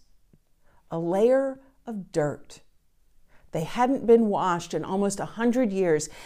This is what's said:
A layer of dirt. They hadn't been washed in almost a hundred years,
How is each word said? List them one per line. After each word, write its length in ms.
A 80
layer 600
of 260
dirt. 500
They 120
hadn't 420
been 220
washed 460
in 120
almost 340
a 60
hundred 460
years, 380